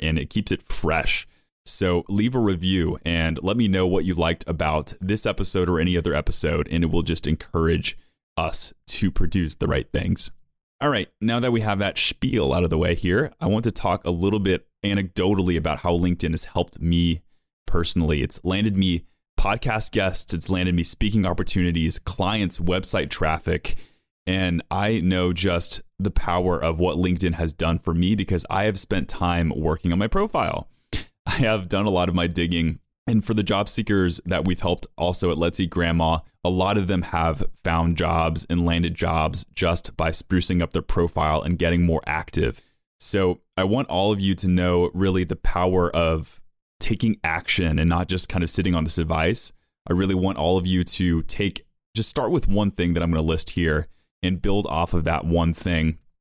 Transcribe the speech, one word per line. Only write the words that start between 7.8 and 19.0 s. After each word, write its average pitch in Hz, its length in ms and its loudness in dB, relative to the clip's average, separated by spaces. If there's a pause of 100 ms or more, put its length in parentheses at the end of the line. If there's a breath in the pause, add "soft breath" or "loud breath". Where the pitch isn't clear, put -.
us - 380 -2 (140)
to - 240 0
produce 87 420 2
the - 140 -2
right - 240 -2
things. - 400 -2 (480)
All 143 80 0
right, 123 200 -2 (120)
now 117 180 0
that 123 140 0
we 117 80 2
have 104 180 -2
that 98 200 -2
spiel 101 540 0
out 87 120 2
of 82 60 0
the 80 80 0
way 85 180 2
here, 101 440 0
I 85 60 -2
want 107 160 2
to 117 80 0
talk 90 340 -2
a 87 60 -2
little 98 300 0
bit 92 260 0 (180)
anecdotally 95 720 0
about 76 220 -2
how 87 140 -2
LinkedIn 87 400 0
has - 140 -2
helped - 340 -4
me 85 400 2 (440)
personally. 78 580 2
It's - 200 -4
landed 98 340 0
me 90 280 0 (340)